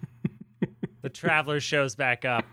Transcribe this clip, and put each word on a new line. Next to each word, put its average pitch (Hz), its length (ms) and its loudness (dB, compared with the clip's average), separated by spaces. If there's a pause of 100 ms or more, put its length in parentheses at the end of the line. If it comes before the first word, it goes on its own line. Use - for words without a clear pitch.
(1000)
The 135 80 -8
Traveler 151 500 2
shows 139 360 0
back 127 300 0
up. 117 260 2